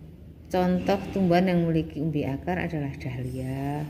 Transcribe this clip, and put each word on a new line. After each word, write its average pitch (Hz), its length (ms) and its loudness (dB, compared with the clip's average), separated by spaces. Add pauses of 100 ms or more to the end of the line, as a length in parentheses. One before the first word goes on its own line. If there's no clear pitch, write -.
(460)
Contoh 180 520 2 (120)
tumbuhan 185 400 4
yang 170 160 4
memiliki 156 320 0
umbi 147 240 0
akar 139 320 -2
adalah 151 400 -2
dahlia, 131 960 -6